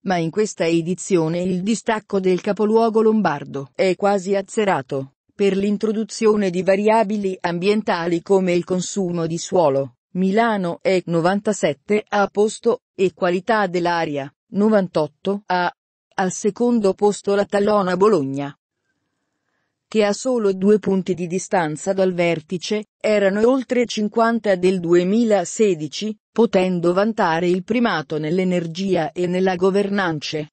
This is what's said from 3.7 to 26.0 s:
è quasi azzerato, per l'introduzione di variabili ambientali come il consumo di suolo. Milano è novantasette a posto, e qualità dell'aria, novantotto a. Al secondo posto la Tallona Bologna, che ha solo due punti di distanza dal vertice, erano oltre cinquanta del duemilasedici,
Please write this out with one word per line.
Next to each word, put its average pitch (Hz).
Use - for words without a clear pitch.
è 185
quasi 196
azzerato, 165
per 196
l'introduzione 208
di 180
variabili 202
ambientali 175
come 190
il 175
consumo 175
di 165
suolo. 139
Milano 190
è 180
novantasette 190
a 202
posto, -
e 185
qualità 190
dell'aria, 165
novantotto 196
a. 180
Al 185
secondo 220
posto 202
la 202
Tallona 202
Bologna, 143
che 214
ha 202
solo 226
due 196
punti 190
di 175
distanza 175
dal 190
vertice, 175
erano 208
oltre 247
cinquanta 220
del 185
duemilasedici, 185